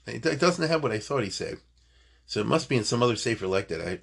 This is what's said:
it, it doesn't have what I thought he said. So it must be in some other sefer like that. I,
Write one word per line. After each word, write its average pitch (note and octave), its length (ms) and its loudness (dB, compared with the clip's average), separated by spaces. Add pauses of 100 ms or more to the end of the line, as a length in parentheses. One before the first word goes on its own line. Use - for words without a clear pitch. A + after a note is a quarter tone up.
it, A#2 180 -8
it D#3 160 2
doesn't F3 280 4
have D#3+ 140 2
what C3+ 100 0
I F3+ 60 0
thought C#3 260 -2
he G2 60 -4
said. - 280 -8 (680)
So - 140 -4
it G#2 60 0
must C#3+ 220 2
be C3 80 2
in G#2+ 80 2
some A#2+ 180 2
other A#2+ 140 4
sefer G2+ 300 -2
like F#2+ 220 0
that. E2 120 -6
I, F2 220 -6